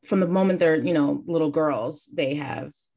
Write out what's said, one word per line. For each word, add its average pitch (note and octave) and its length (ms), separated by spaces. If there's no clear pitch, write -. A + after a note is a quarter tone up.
from F#3+ 160
the F3 60
moment F#3 320
they're, D#3+ 220
you F3+ 120
know, C#3+ 340
little D#3+ 240
girls, D3+ 600
they C#3+ 220
have C#3+ 360